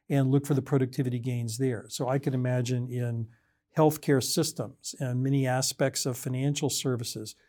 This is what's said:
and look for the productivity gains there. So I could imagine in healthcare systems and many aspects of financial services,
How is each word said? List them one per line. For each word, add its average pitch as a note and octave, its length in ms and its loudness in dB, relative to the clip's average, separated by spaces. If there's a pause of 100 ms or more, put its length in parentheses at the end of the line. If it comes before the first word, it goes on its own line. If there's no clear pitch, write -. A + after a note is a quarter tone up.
and C3+ 200 4
look C#3 160 4
for D3 100 0
the B2+ 60 2
productivity C3 580 0
gains A#2+ 380 -4
there. B2+ 320 -2
So B2+ 200 -4
I C3+ 100 2
could C#3 140 0
imagine B2 560 0
in A#2+ 380 -4 (500)
healthcare D3+ 440 4
systems - 800 -4
and B2+ 240 -2
many C3+ 240 2
aspects C3 580 0
of B2 120 -2
financial C#3 520 -2
services, A#2 680 -4 (140)